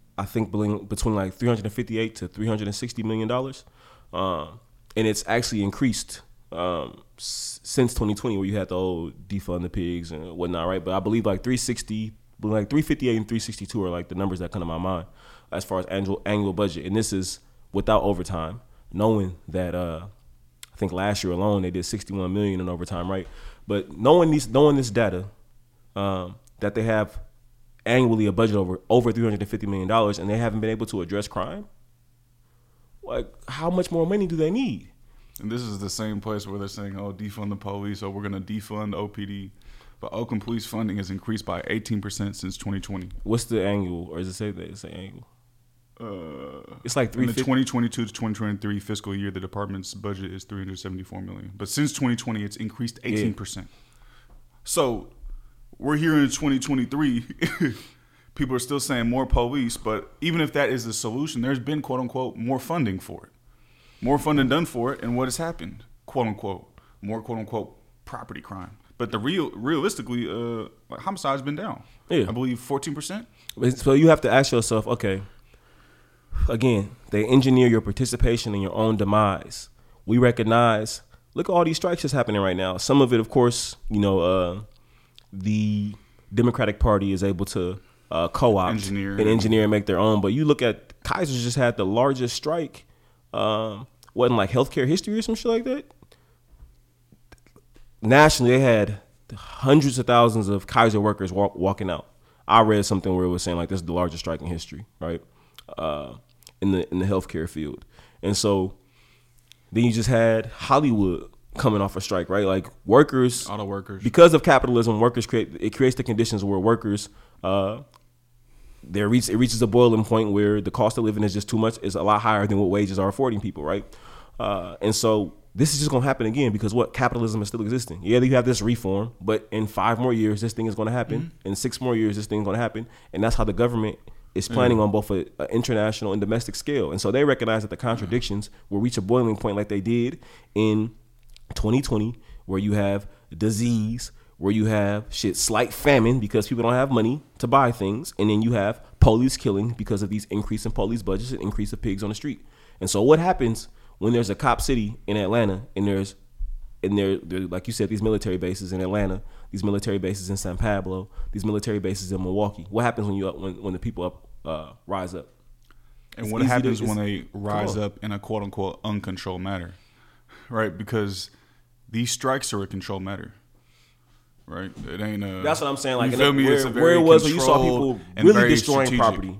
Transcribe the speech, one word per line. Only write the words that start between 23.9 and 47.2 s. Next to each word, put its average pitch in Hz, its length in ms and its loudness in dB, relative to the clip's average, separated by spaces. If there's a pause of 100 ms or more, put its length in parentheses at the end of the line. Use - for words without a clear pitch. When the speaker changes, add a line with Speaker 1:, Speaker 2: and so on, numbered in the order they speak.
Speaker 1:
knowing 160 320 6
these, 147 180 2
knowing 143 280 6
this 123 160 0
data, 98 340 0 (680)
um, 95 400 -4 (260)
that 101 140 -2
they 110 80 0
have 110 360 0 (640)
annually 113 420 4
a 98 40 2
budget 107 240 2
over, 92 240 0 (100)
over 120 220 6
three 113 120 0
hundred 104 180 0
and 101 80 -6
fifty 104 180 -6
million 95 200 -4
dollars, 104 320 2
and 95 100 -4
they 107 80 0
haven't 110 240 -2
been 110 80 0
able 110 160 -4
to 101 160 -6
address 98 260 -4
crime, 175 380 -8 (1400)
like, 123 240 -6 (200)
how 151 220 -4
much 180 220 0
more 165 140 2
money 196 220 0
do 165 80 -4
they 156 160 2
need? 214 400 -4 (480)
Speaker 2:
And 107 120 -6
this 123 100 -4
is 104 180 -6
the 98 100 -6
same 107 320 -6
place 104 260 -6
where 101 120 -8
they're 98 80 -6
saying, 98 300 -10
"Oh, 101 160 -8
defund 104 360 -8
the 101 60 -4
police," 101 480 -8
"Oh, 98 60 -6
we're 98 140 -8
gonna 98 180 -6
defund 104 540 -6
O 104 120 -6
P 101 180 -10
D." 98 260 -12 (480)
But - 140 -12
Oakland 117 300 -4
police 117 220 -6
funding 110 320 -4
has 95 140 -8
increased 107 340 -6
by 87 220 -6
eighteen 107 340 -4
percent 101 340 -8
since 92 220 -10
twenty 98 220 -6
twenty. 92 300 -10 (140)
Speaker 1:
What's 120 220 -2
the 110 200 0
annual, 90 440 -2
or 80 100 -10
does 92 80 -6
it 92 60 -8
say 104 180 -6
that 87 180 -12
it's 98 140 -16
an - 80 -14
annual? - 360 -16 (760)
Speaker 2:
Uh, 76 600 -14 (240)
Speaker 1:
It's 123 100 -6
like 131 200 0
Speaker 2:
in 123 60 -2